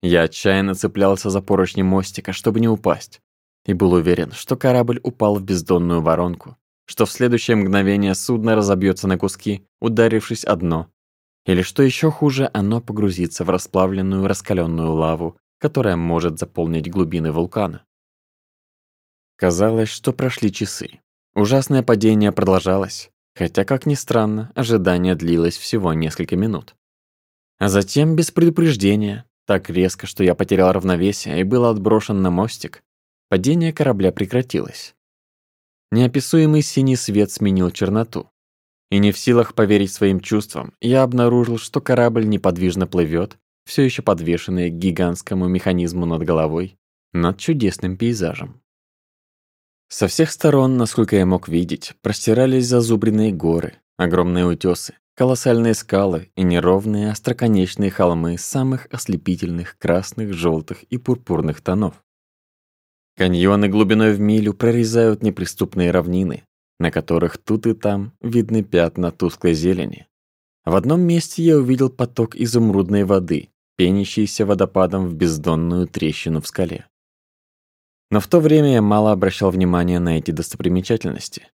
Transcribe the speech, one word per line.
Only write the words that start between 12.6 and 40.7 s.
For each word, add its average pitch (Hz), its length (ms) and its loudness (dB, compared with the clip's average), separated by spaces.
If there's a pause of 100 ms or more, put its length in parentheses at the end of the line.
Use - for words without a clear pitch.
погрузится 92 640 -4
в 87 60 -2
расплавленную, 95 760 0
раскалённую 82 680 -2
лаву, 80 440 -2 (220)
которая 117 380 -2
может 85 420 -2
заполнить 82 520 -4
глубины 85 420 -2
вулкана. 90 520 -4 (1500)
Казалось, 107 520 0
что - 240 -4
прошли 120 400 -4
часы. - 480 -10 (340)
Ужасное 131 480 2
падение 107 500 4
продолжалось, 95 800 0 (240)
хотя, 90 300 -2
как 131 220 -2
ни 147 80 0
странно, 110 600 -2
ожидание 92 600 2
длилось 85 420 0
всего 95 360 -2
несколько 80 440 -4
минут. 98 380 -4 (840)
А 104 100 0
затем, 139 480 2
без 160 140 0
предупреждения, 117 960 2 (220)
так 98 240 -2
резко, 92 360 -2
что - 180 -2
я 87 100 4
потерял 92 380 2
равновесие 90 680 -2
и 95 40 0
был 120 220 2
отброшен 107 560 0
на 92 80 0
мостик, - 520 -4 (460)
падение 160 440 0
корабля 107 380 0
прекратилось. - 880 -6 (960)
Неописуемый 143 720 2
синий 135 340 0
свет 104 340 0
сменил 95 400 0
черноту. 101 600 -4 (600)
И 101 80 2
не 101 120 6
в 95 80 -6
силах 120 360 2
поверить 101 380 2
своим 98 280 0
чувствам, - 600 -6